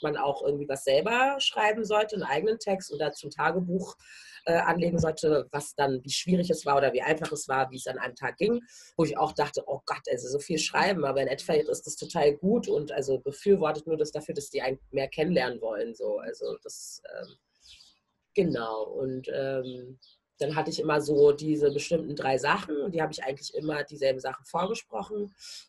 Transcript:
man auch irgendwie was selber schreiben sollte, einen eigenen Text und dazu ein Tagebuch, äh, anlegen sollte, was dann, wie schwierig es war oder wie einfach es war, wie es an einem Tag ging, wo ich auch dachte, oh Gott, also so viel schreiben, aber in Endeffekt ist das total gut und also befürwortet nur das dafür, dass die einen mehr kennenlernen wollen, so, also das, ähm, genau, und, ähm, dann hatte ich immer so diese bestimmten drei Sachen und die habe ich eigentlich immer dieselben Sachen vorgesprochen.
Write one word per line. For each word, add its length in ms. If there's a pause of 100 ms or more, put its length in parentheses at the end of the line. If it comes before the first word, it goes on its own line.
man 160
auch 260
irgendwie 240
was 160
selber 560
schreiben 460
sollte, 300
einen 80
eigenen 360
Text 320
und 80
dazu 280
ein 40
Tagebuch, 640 (500)
äh, 120
anlegen 420
sollte, 520
was 240
dann, 280
wie 80
schwierig 380
es 160
war 120
oder 140
wie 100
einfach 300
es 160
war, 240
wie 60
es 100
an 120
einem 160
Tag 220
ging, 240 (360)
wo 80
ich 120
auch 160
dachte, 340
oh 180
Gott, 240
also 180
so 120
viel 180
schreiben, 480
aber 160
in 60
Endeffekt 420
ist 160
das 120
total 380
gut 320
und 240
also 280
befürwortet 680
nur 120
das 140
dafür, 220
dass 160
die 120
einen 180 (120)
mehr 160
kennenlernen 540
wollen, 320
so, 260
also 440
das, 380 (200)
ähm, 140 (960)
genau, 500
und, 500
ähm, 680 (420)
dann 140
hatte 140
ich 100
immer 220
so 320
diese 360
bestimmten 460
drei 220
Sachen 400
und 180
die 60
habe 100
ich 140
eigentlich 300
immer 280
dieselben 380
Sachen 240
vorgesprochen. 920 (340)